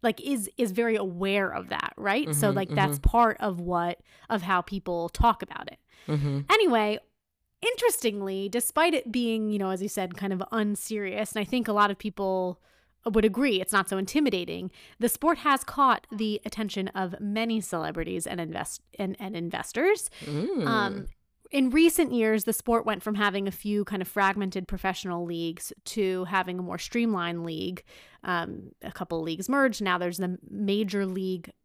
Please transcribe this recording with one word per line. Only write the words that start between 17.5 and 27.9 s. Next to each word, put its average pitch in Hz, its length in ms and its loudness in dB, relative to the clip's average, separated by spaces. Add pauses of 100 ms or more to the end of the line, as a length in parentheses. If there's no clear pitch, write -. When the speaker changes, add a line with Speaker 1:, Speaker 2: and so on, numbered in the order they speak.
Speaker 1:
celebrities 165 680 -4
and 175 140 -6
invest-, - 420 -6 (160)
and, 190 200 -2
and 190 160 -8
investors. 220 760 0 (160)
Speaker 2:
Mm. 185 400 -2
Speaker 1:
Um, 202 400 0 (440)
in 262 200 2
recent 320 420 6
years, 220 320 4
the 233 80 0
sport 233 320 2
went 196 180 -2
from 214 120 -2
having 196 340 2
a 190 40 -4
few 208 320 0
kind 196 180 -4
of 180 60 -4
fragmented 196 600 0
professional 180 560 -4
leagues 170 480 -6 (140)
to 185 380 -2
having 180 340 -2
a 180 40 -6
more 180 140 -6
streamlined 175 680 -2
league. 175 360 -6 (420)